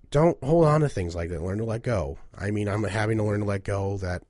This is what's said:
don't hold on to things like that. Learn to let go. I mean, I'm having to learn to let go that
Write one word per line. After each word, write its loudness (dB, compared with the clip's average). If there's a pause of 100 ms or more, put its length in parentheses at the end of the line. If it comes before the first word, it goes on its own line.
(100)
don't 4
hold 4
on 4
to 2
things -4
like -4
that. -6
Learn -4
to -4
let -4
go. -2 (180)
I -4
mean, 0
I'm 0
having 0
to 0
learn 0
to -4
let -2
go -2
that -6